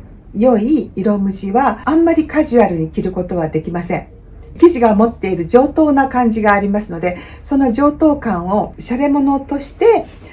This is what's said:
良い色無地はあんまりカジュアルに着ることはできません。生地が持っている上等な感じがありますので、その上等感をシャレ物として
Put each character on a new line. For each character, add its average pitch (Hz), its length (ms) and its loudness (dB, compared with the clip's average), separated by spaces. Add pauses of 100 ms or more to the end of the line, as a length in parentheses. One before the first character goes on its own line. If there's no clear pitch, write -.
(360)
良 233 220 4
い 240 380 0
色 208 220 0
無 196 140 -2
地 196 200 -8
は 233 340 0
あ 285 100 2
ん 330 80 4
ま 330 100 2
り 311 140 0
カ 302 160 0
ジ 233 160 2
ュ 220 40 6
ア 190 40 4
ル 175 100 -4
に 160 140 -4
着 - 100 -6
る 185 100 -6
こ 180 120 -6
と 180 140 -6
は 160 120 -2
で 156 120 -4
き 165 100 -10
ま 175 100 -6
せ 170 160 -6
ん。 - 100 -12 (520)
生 330 100 8
地 254 100 0
が 226 140 4
持 214 140 4
っ 233 80 -4
て 190 160 -6
い 180 60 -2
る 170 80 -4
上 247 240 4
等 302 220 2
な 269 180 2
感 247 200 0
じ 220 120 -2
が 208 120 2
あ 202 60 2
り 202 100 -2
ま 208 120 -2
す 214 100 -14
の 170 80 -10
で、 180 180 -4 (240)
そ 285 160 -2
の 269 140 2
上 285 200 2
等 294 260 2
感 180 300 -4
を 196 300 -2
シ - 160 -8
ャ 247 40 -2
レ 285 120 0
物 277 300 0
と 285 200 -6
し - 120 -10
て 427 340 2 (280)